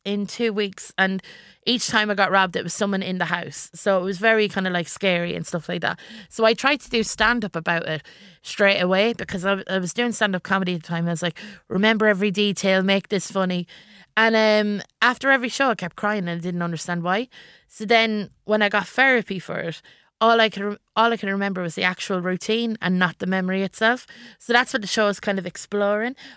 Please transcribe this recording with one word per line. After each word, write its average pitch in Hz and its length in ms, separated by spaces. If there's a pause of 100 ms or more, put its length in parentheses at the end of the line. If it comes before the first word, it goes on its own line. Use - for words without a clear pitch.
in 202 220
two 226 260
weeks, 196 440
and 190 260 (420)
each 240 220
time 214 240
I - 20
got 190 180
robbed, 185 240
it - 80
was 170 100
someone 196 280
in 185 160
the 175 80
house. - 480
So 190 260
it 180 40
was 185 160
very 214 280
kind 190 200
of, 180 60
like, 175 140
scary 175 480
and 170 100
stuff 165 240
like 175 120
that. - 180 (300)
So 226 160
I 226 80
tried 269 280
to - 80
do 233 140
stand-up 220 520
about 165 320
it 156 160 (400)
straight 196 360
away 190 340
because 196 300
I, 196 240
I 190 120
was 180 140
doing 240 180
stand-up 196 320
comedy 190 320
at 156 80
the - 40
time. 170 200
I 170 40
was 165 120
like, 170 160 (280)
"Remember 214 400
every 202 240
detail, 190 520
make 196 260
this 190 220
funny." 185 360 (480)
And, 226 200
um, 214 480 (180)
after 247 300
every 254 180
show, 269 220
I 202 40
kept 170 200
crying 208 320
and 170 120
I 165 40
didn't 175 180
understand 170 420
why. 196 240 (400)
So - 180
then 220 440 (160)
when 214 160
I 202 80
got 202 180
therapy 247 520
for - 180
it, - 240 (400)
all 226 200
I 220 80
can, 202 260 (220)
all 233 160
I - 20
can 208 140
remember 196 320
was 170 140
the 185 80
actual 180 360
routine 220 600
and 185 180
not 175 200
the 196 60
memory 190 380
itself. 226 420 (320)
So - 140
that's 247 220
what 247 80
the 196 60
show 214 200
is 202 140
kind 196 180
of 180 60
exploring. 208 680 (220)